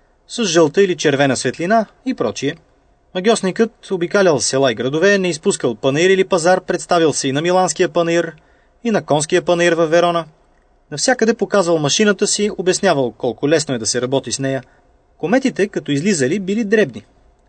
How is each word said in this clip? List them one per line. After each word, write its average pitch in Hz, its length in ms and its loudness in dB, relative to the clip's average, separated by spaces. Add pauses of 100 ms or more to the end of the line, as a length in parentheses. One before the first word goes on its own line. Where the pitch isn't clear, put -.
(280)
с - 160 -6
жълта 170 400 4
или 180 120 2
червена 139 420 2
светлина 180 480 0 (200)
и 262 80 -4
прочие. 143 420 -4 (600)
Магьосникът 196 760 -2
обикалял 175 480 2
села 135 320 2
и 110 40 -4
градове, 160 420 2
не 185 120 -2
изпускал 151 460 -2
панаир 147 340 0
или 190 140 2
пазар, 185 380 2
представил 165 520 0
се - 140 -4
и 131 40 0
на 143 100 -2
Миланския 180 480 0
панаир, 170 460 -2 (480)
и 233 80 -2
на 165 140 0
Конския 151 360 0
панаир 170 320 0
във 160 160 0
Верона. 170 360 2 (680)
Навсякъде 226 420 0
показвал 180 440 0
машината 196 500 0
си, 208 300 -2
обяснявал 175 540 0
колко 131 380 -4
лесно 156 260 0
е - 20 -4
да 110 80 -8
се 120 160 -2
работи 127 300 -2
с - 80 -6
нея. 135 240 -6 (540)
Кометите, 208 500 -2
като 151 240 -8
излизали, 147 480 0
били 202 240 -4
дребни, 190 420 0 (440)